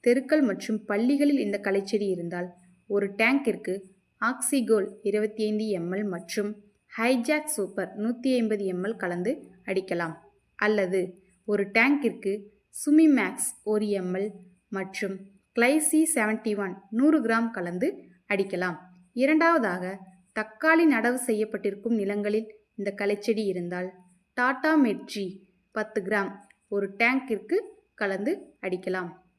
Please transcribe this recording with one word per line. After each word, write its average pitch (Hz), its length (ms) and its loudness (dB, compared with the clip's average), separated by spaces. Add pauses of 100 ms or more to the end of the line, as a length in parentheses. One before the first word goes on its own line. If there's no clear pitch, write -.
தெருக்கள் 277 420 4
மற்றும் 208 300 -2 (100)
பள்ளிகளில் 269 560 2
இந்த 196 120 -2 (100)
களைச்செடி 196 480 0
இருந்தால் 175 340 -6 (400)
ஒரு 202 160 2 (120)
டேங்கிற்கு 226 540 0 (560)
ஆக்சிகோல் 233 580 2 (220)
இருபத்தைந்து 214 580 -2 (120)
எம் 170 160 -4
எல் 208 180 -2
மற்றும் 202 360 -6 (480)
ஹைஜாக் 262 560 0
சூப்பர் 190 380 -4 (120)
நூத்தி 240 360 -2
ஐம்பது 214 340 0
எம் 180 140 -4
எல் 226 160 -4
கலந்து 180 300 -2 (360)
அடிக்கலாம். 175 460 -2 (440)
அல்லது 196 420 2 (480)
ஒரு 202 160 0 (120)
டேங்கிற்கு 240 560 2 (480)
சுமிமேக்ஸ் 294 680 4 (260)
ஒரு 214 140 0 (140)
எம் 180 180 -4
எல் 202 80 -2 (500)
மற்றும் 190 380 -6 (420)
கிளைசி 302 440 2 (140)
செவன்டி 214 400 0 (100)
ஒன் 185 100 -6 (240)
நூறு 302 280 6
கிராம் 226 300 2
கலந்து 180 340 -2 (420)
அடிக்கலாம். 185 440 -2 (460)
இரண்டாவதாக 269 720 2 (440)
தக்காளி 320 560 4
நடவு 240 340 2
செய்யப்பட்டிருக்கும் 214 720 -2
நிலங்களில் 208 500 -2 (300)
இந்த 196 120 -4 (100)
களைச்செடி 208 500 0
இருந்தால் 180 360 -6 (480)
டாடா 269 380 0 (120)
மெட்ரி 202 400 -4 (520)
பத்து 214 300 -4
கிராம் 196 240 0 (420)
ஒரு 196 140 -2 (140)
டேங்கிற்கு 254 560 0 (440)
கலந்து 202 320 -2 (320)
அடிக்கலாம். 185 440 -4 (280)